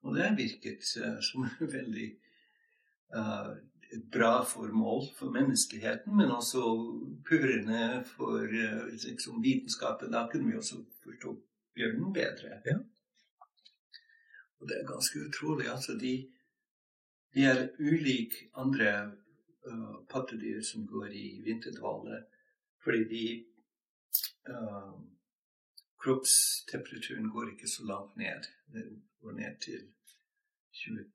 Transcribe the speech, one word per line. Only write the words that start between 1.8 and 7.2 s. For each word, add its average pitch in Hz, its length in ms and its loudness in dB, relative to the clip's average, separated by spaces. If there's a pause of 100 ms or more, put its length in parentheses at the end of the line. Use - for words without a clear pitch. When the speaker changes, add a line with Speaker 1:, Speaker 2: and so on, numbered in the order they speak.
Speaker 1:
eh, 107 380 -4 (380)
et 113 180 -8
bra 120 380 6
formål 113 680 2
for 131 200 -6
menneskeligheten, 117 800 2
men 190 180 10
også 120 300 0 (600)